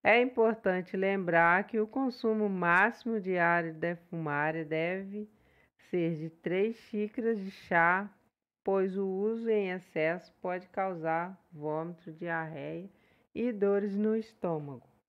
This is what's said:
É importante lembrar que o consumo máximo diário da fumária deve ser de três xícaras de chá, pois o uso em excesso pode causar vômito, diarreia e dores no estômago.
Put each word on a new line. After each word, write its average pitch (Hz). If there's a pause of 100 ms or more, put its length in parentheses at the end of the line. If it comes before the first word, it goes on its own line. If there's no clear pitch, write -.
É 214
importante 220
lembrar 185
que 220
o 214
consumo 220
máximo 196
diário 170
da 170 (140)
fumária 160
deve 190 (640)
ser 170
de 156
três 190
xícaras 220
de 190
chá, 180 (540)
pois 190
o 196
uso 214
em 208
excesso 180
pode 185
causar 175 (140)
vômito, 160
diarreia 160 (460)
e 240
dores 202
no 214
estômago. 151 (220)